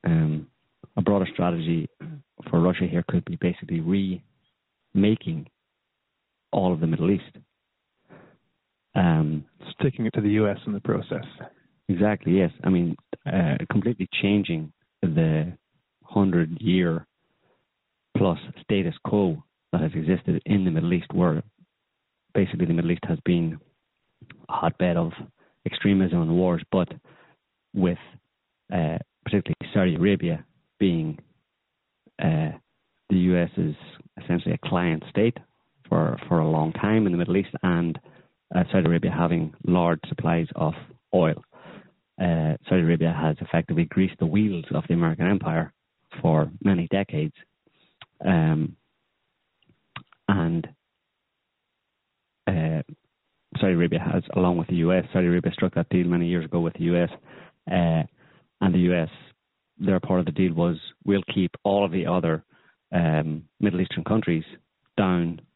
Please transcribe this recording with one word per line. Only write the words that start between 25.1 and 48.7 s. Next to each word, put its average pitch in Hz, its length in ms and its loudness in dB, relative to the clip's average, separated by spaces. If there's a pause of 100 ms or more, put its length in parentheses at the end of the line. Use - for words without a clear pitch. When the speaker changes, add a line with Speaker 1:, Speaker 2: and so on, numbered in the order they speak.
Speaker 1:
extremism 95 580 2
and 82 120 2
wars, 87 360 2
but 90 180 0 (840)
with, 90 240 2 (760)
uh, 82 240 0 (260)
particularly - 320 -2 (180)
Saudi 90 220 2
Arabia 87 480 0 (360)
being, 98 380 0 (1040)
uh, 78 300 0 (580)
the 95 80 4
U 90 200 4
S's 85 380 -2 (460)
essentially 87 320 -2
a - 140 -8
client 170 420 0
state 113 280 0 (500)
for, 80 400 0
for 85 120 2
a 78 100 2
long 80 240 0
time 110 320 2
in 92 60 2
the 87 60 0
Middle 87 200 0
East, 95 160 -2 (100)
and 85 340 0 (580)
uh, 90 160 2
Saudi 90 160 2
Arabia 85 240 2
having 82 420 0 (120)
large 85 420 2
supplies 85 480 -2
of 78 180 -2 (400)
oil. 82 300 2 (800)
Uh, 82 360 0 (100)
Saudi 90 140 2
Arabia 82 360 2
has 80 240 0
effectively 82 440 0
greased 92 340 -2
the 90 60 0
wheels 92 480 0
of 76 140 -2
the 85 60 0
American 82 340 0
empire 82 440 0 (500)
for 78 300 2 (120)
many 90 280 2
decades. 95 420 -2 (920)
Um, 80 500 2 (1500)